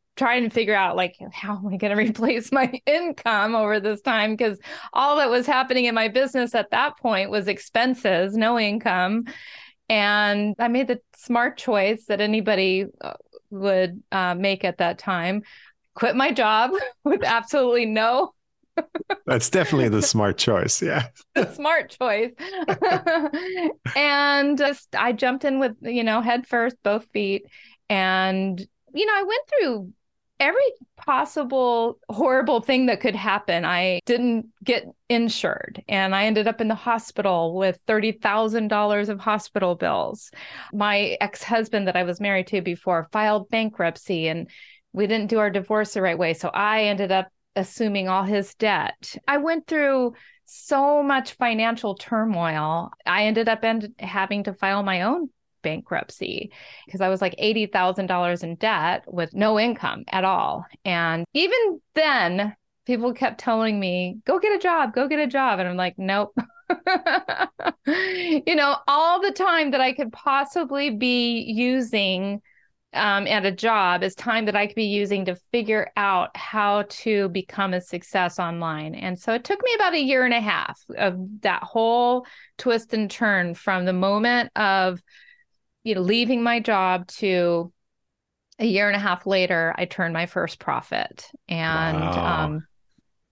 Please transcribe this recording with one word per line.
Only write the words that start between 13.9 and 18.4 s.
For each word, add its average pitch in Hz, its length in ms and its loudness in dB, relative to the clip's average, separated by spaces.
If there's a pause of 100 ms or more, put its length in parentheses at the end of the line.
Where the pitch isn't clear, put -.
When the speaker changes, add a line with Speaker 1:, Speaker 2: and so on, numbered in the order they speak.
Speaker 1:
uh, 180 220 0
make 190 300 0
at 175 140 -2
that 175 200 0
time, 190 460 -4 (500)
quit - 200 0
my 269 160 2
job 220 420 2 (160)
<laughs> - 160 -16
with 294 200 0
absolutely 240 640 2
no 226 480 0 (920)